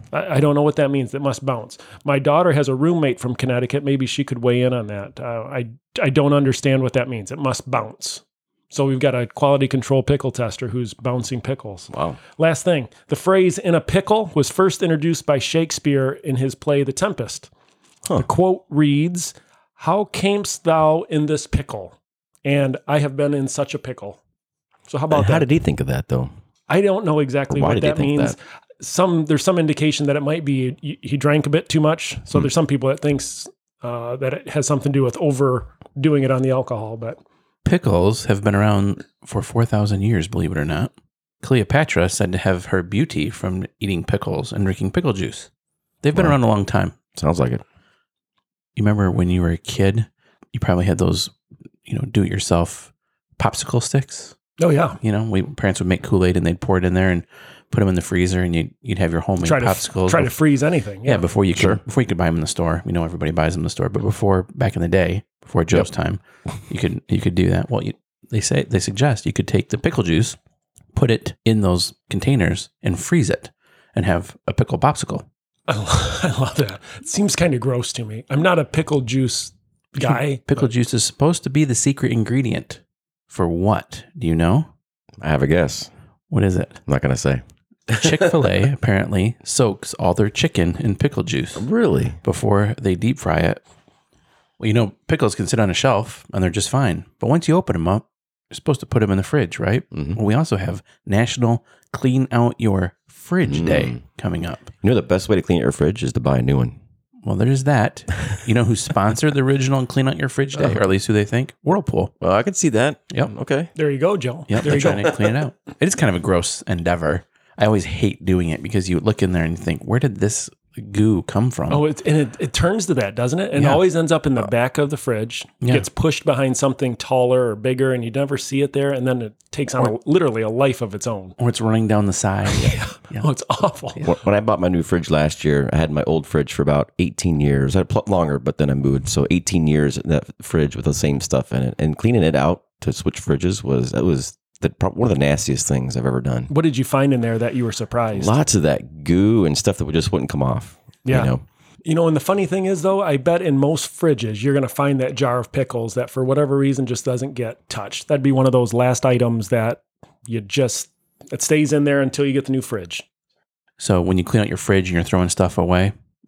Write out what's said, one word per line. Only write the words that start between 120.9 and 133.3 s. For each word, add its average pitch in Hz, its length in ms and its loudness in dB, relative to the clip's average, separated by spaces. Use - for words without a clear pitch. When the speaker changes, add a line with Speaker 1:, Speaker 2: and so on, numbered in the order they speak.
Speaker 3:
goo 104 320 2
come 123 300 0
from?" - 200 -4
Speaker 1:
Oh, 147 120 2
it, 151 200 -4
and 151 120 2
it, 147 120 2
it 156 120 -4
turns 185 340 0
to 170 80 0
that, 107 200 -2
doesn't 123 240 -2
it? 196 160 -4
And 143 80 2
Speaker 3:
Yeah. 143 100 4
Speaker 1:
always 175 220 4
ends 165 160 0
up - 160 2
in 135 80 2
the 120 80 2
back 120 340 0
of 147 140 0
the 151 60 -4
fridge, 113 500 -6
Speaker 3:
Yeah. 123 140 2
Speaker 1:
gets 104 140 0
pushed - 360 -2
behind 131 320 2
something 131 400 0
taller 127 540 2
or 107 40 -4
bigger, 131 400 0
and 123 100 -4
you 113 60 -6
never 139 260 -2
see - 240 -4
it 139 120 0
there, 139 180 0
and 127 160 -2
then 123 160 0
it 107 120 -10
takes 143 200 -4
on 127 140 2
a, 113 60 0
Speaker 3:
Or 113 120 -4
Speaker 1:
literally 143 380 2
a 110 60 -2
life 127 340 0
of 107 140 -6
its 98 100 -10
own. 95 320 -8
Speaker 3:
Or 120 100 2
it's 120 120 0
running 113 260 2
down 104 200 4
the 95 60 2
side. 98 360 0
Speaker 1:
<laughs> 101 120 2
Yeah. - 120 -4
Speaker 3:
Yeah. 107 120 -8
Speaker 1:
Oh, 151 80 2